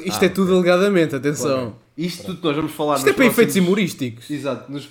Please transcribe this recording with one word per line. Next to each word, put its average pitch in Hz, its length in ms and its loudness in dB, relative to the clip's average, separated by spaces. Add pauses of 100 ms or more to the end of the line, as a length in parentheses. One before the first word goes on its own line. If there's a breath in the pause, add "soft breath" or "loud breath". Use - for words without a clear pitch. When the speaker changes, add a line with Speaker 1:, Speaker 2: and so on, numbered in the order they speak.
Speaker 1:
isto 185 140 -2
Speaker 2:
Ah, 185 40 4
Speaker 1:
é - 40 2
tudo 185 280 2
Speaker 2:
ok. 175 120 4
Speaker 1:
alegadamente, 180 440 2
atenção. 135 640 -4 (200)
Speaker 3:
Isto 170 280 -8
tudo 185 160 -10
que 170 60 -12
nós 143 100 0
vamos 156 160 -4
falar 147 240 0
Speaker 1:
Isto 135 120 2
é - 20 6
Speaker 3:
nos - 60 0
Speaker 1:
para 262 100 4
efeitos 226 260 4
Speaker 3:
próximos 180 160 4
Speaker 1:
humorísticos. 151 600 -2
Speaker 3:
Exato. 135 420 -6
Nos, 143 180 -12